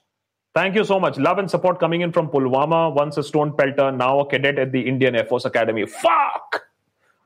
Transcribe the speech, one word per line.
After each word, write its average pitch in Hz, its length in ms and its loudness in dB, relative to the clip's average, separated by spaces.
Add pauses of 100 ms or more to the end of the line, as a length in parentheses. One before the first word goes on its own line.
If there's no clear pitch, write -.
(540)
Thank 185 220 0
you 214 80 2
so 196 160 2
much. 160 180 0
Love 165 200 2
and 196 120 -2
support 180 300 0
coming 170 220 0
in 175 100 -2
from 165 160 0
Pulwama. 147 680 0
Once 147 220 0
a 147 80 -2
stone 147 300 -2
pelter, 135 420 0
now 131 240 2
a 143 60 0
cadet 139 340 0
at 131 140 -2
the 131 80 0
Indian 127 340 0
Air 113 80 2
Force 123 220 -2
Academy. 110 400 0
Fuck! - 760 -2 (640)